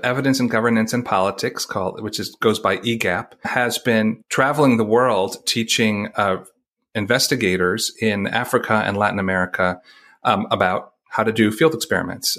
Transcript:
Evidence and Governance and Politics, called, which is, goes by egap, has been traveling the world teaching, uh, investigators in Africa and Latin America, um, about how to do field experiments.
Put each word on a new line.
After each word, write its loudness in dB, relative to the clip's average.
Evidence 0
and 2
Governance 2
and -2
Politics, -2
called, -6
which -8
is, -8
goes 2
by 0
egap, -2
has -2
been 0
traveling 2
the 2
world 2
teaching, -2
uh, 0
investigators 0
in 0
Africa 0
and -2
Latin 0
America, -2
um, 0
about 0
how -2
to 2
do 2
field 2
experiments. -4